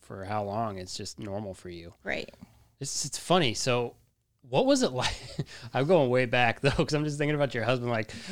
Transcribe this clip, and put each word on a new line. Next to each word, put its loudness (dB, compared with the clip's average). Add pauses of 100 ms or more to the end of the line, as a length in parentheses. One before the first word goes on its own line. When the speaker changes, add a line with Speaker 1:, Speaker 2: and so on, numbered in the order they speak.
Speaker 1:
for -12
how -2
long? -4
It's -10
just -10
normal -8
for -16
you. -14 (120)
Speaker 2:
Right. -6 (480)
Speaker 1:
It's, -6
it's -8
funny. 2
So -2 (520)
what 4
was 4
it 0
like? -2 (280)
<laughs> -12
I'm 2
going 6
way 4
back, 4
though, 4
'cause 2
I'm 2
just -2
thinking 2
about 0
your -2
husband. 2
Like, -2 (180)